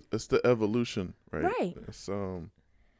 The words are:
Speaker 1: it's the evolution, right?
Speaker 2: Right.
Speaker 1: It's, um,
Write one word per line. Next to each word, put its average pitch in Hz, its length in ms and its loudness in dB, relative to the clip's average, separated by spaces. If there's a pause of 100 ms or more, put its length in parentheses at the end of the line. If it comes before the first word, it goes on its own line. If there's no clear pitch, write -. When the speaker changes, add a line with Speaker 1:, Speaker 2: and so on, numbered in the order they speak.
(120)
Speaker 1:
it's 113 160 -4
the - 180 4
evolution, 110 680 2 (180)
right? 80 120 -2
Speaker 2:
Right. 370 320 0 (120)
Speaker 1:
It's, - 200 -12
um, 92 420 -6 (500)